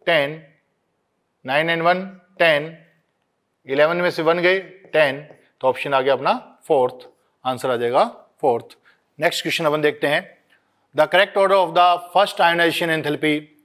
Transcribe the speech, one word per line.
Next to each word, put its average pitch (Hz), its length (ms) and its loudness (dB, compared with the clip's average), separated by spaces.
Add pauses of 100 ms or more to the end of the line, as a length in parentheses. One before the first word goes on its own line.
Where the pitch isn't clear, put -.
टेन, 156 400 -2 (1000)
नाइन 156 280 0
and 165 80 -4
वन, 185 380 -2 (180)
टेन, 160 400 0 (880)
इलेवन 147 300 2
में 175 140 -2
से 165 120 -4
वन 165 160 2
गए, 180 220 2
टेन, 147 600 -2 (400)
तो 131 80 0
ऑप्शन 139 260 -2
आ 135 60 2
गया 135 120 2
अपना 165 520 -4
फोर्थ, 127 300 0 (520)
आंसर 131 240 -4
आ 123 60 -2
जाएगा 120 280 0 (360)
फोर्थ। 120 260 -2 (540)
नेक्स्ट 165 220 -2
क्वेश्चन 165 220 -4
अपन 151 160 0
देखते 147 260 -2
हैं, 160 320 -4 (580)
the 151 120 2
correct 196 280 2
order 196 200 4
of 180 140 0
the 175 280 4 (180)
first 196 240 0
ionization 170 480 2
enthalpy, 151 520 -2 (240)